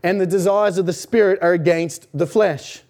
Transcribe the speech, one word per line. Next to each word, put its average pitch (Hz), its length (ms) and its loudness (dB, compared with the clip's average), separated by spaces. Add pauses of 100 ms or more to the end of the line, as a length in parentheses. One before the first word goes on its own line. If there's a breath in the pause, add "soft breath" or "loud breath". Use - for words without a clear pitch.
And 190 180 0
the 185 60 0
desires 196 500 0
of 190 80 0
the 175 80 -2
Spirit 208 480 0
are 170 120 2
against 165 600 -2
the 151 140 -2
flesh. 185 640 -2